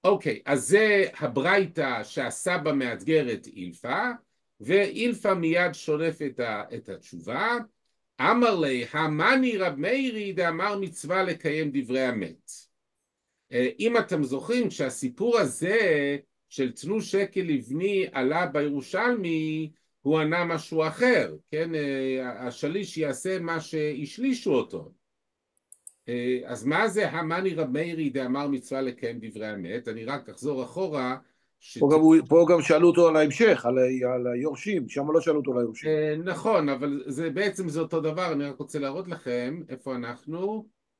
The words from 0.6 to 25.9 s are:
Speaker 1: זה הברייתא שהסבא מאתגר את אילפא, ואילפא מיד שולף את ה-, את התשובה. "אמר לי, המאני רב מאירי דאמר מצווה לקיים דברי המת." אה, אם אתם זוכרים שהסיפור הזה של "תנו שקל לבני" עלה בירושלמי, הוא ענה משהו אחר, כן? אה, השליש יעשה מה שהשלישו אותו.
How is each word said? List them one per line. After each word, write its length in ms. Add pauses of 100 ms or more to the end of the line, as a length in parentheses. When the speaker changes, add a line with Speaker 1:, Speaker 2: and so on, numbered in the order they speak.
Speaker 1:
זה 360 (140)
הברייתא 840
שהסבא 680
מאתגר 600
את 140
אילפא, 680 (480)
ואילפא 760
מיד 400
שולף 480
את 180
ה-, 240 (100)
את 140
התשובה. 680 (640)
"אמר 400
לי, 320
המאני 640
רב 200
מאירי 560
דאמר 460
מצווה 440
לקיים 500
דברי 280
המת." 500 (1040)
אה, 160 (100)
אם 200
אתם 260
זוכרים 460
שהסיפור 680
הזה 800 (320)
של 240
"תנו 280
שקל 400
לבני" 720
עלה 340
בירושלמי, 1200 (320)
הוא 160
ענה 260
משהו 420
אחר, 500 (140)
כן? 240
אה, 720
השליש 520
יעשה 400
מה 220
שהשלישו 960
אותו. 380 (1160)